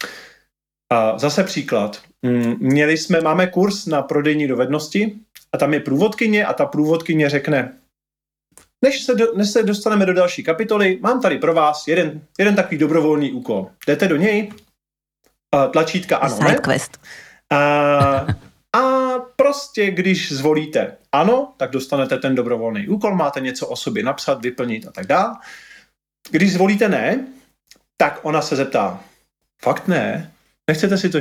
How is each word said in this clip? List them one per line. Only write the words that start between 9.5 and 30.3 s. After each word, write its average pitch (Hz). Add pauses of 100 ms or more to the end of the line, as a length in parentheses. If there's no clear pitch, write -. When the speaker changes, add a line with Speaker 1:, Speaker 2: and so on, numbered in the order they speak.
Speaker 1:
se 226
dostaneme 202
do 180
další 180
kapitoly, 196
mám 233
tady 175
pro 160
vás 151
jeden, 160 (180)
jeden 202
takový 180
dobrovolný 151
úkol. 113 (160)
Jdete 147
do 151
něj?“ 208 (1000)
A 139
tlačítka 160
ano, 127
ne? -
Speaker 2:
Side -
quest. - (500)
Speaker 1:
A 143 (2000)
prostě, 208
když 185
zvolíte 147 (160)
ano, 226
tak -
dostanete 135
ten 135
dobrovolný 113
úkol, 202
máte 143
něco 131
o 123
sobě 113
napsat, 135
vyplnit 123
a -
tak 95
dál. 196 (960)
Když 180
zvolíte 202
ne, 170 (720)
tak 147
ona 151
se 147
zeptá: 98 (600)
„Fakt -
ne? 151 (400)